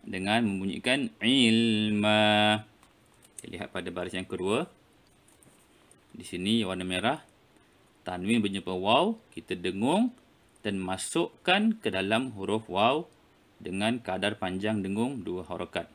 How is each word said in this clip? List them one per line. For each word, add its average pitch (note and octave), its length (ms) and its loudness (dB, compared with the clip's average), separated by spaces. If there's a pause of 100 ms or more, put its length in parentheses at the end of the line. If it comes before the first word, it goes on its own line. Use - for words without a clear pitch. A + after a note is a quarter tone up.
dengan G2 400 0
membunyikan G2+ 800 -2
ilma. G#2+ 1400 4 (800)
Kita - 160 -14
lihat F2+ 160 -10
pada F2+ 240 -8
baris F2+ 240 -6
yang F#2+ 80 -6
kedua. G2 400 -2 (1400)
Di - 160 -18
sini G2+ 400 0
warna F#2 160 -4
merah. F#2 400 -2 (800)
Tanwin F#2 400 0
berjumpa G2 320 -4
waw, B2 400 2 (160)
kita - 240 -8
dengung A2 560 0 (560)
dan G2+ 160 -2
masukkan F3 960 0
ke G2 160 -4
dalam A2 400 0
huruf G2+ 320 -2
waw A#2+ 400 2 (560)
dengan G#2+ 400 -2
kadar F#2+ 400 -4
panjang G2 400 -2
dengung A2 400 -2
dua F2+ 240 -6
harakat. F2 500 -6